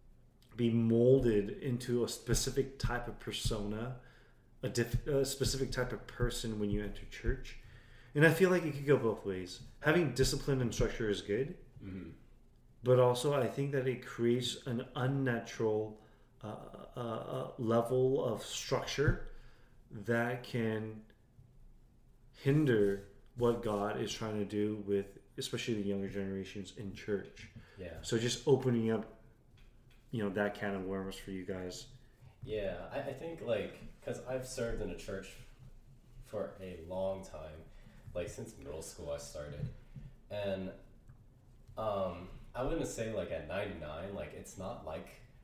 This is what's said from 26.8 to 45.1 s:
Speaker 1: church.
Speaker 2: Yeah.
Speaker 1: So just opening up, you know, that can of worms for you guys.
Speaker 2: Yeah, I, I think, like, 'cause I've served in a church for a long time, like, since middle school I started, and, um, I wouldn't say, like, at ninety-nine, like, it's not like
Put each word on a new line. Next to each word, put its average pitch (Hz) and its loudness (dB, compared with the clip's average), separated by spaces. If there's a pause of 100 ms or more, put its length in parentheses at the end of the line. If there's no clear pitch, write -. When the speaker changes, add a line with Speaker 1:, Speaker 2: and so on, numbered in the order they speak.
Speaker 1:
church. - -4 (300)
Speaker 2:
Yeah. 90 -10 (120)
Speaker 1:
So - 0
just 120 0
opening 123 6
up, 110 0 (1040)
you 110 -2
know, 101 0
that 101 0
can 101 -2
of 95 -4
worms 95 -4
for - -10
you 92 -6
guys. 90 -6 (560)
Speaker 2:
Yeah, 101 -2 (160)
I, 117 -4
I 135 -6
think, 165 -10
like, 110 -2 (260)
'cause 117 -6
I've 127 -4
served 117 -2
in - -4
a - -6
church - -10 (920)
for 101 -6
a 90 -10
long 95 -2
time, 78 -12 (560)
like, - -2
since 120 -10
middle 92 -10
school 143 -8
I 143 -2
started, - -8 (640)
and, 98 -2 (1080)
um, 95 -2 (260)
I - -2
wouldn't 147 0
say, 113 -4
like, 90 -4
at 73 -4
ninety-nine, 87 -6
like, 76 -8
it's - -14
not 92 -8
like - -8 (340)